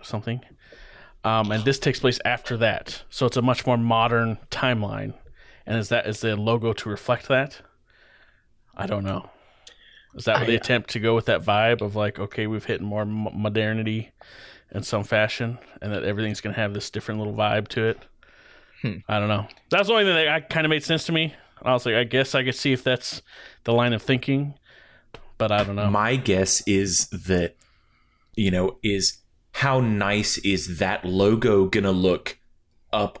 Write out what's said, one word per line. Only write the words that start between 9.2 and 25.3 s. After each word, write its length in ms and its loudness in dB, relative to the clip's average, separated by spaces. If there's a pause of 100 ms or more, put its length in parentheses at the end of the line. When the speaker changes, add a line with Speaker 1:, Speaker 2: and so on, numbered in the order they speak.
Speaker 1:
Is 120 -12
that 100 4
Speaker 2:
I 80 2
Speaker 1:
the 100 2
attempt 360 0
to 100 -4
go 160 2
with 100 -2
that 160 2
vibe 380 2
of, 160 -4
like, 240 -2
okay, 260 -4
we've 180 -4
hit 160 -4
more 240 -4
mo-, 300 -4
modernity 800 -2 (580)
in 140 -6
some 180 -2
fashion, 560 0 (240)
and 100 -6
that 120 -4
everything's 360 -2
gonna 140 -6
have 200 -2
this 160 -8
different 280 -6
little 160 -4
vibe 340 0
to 200 -2
it? 100 -2 (840)
Speaker 2:
Hmm. 160 -4 (100)
Speaker 1:
I 100 0
don't 100 0
know. 200 -2 (220)
That's 180 2
the 60 4
only 100 6
thing 100 4
that, 140 4
I, 120 2
kinda 280 -2
made 160 2
sense 220 0
to 60 -2
me. 220 0 (280)
I 100 2
was 120 2
like, 120 2
I 80 4
guess 320 0
I 80 2
could 100 0
see 180 0
if 120 0
that's 360 -2 (440)
the 80 2
line 200 4
of 100 -2
thinking, 520 0 (840)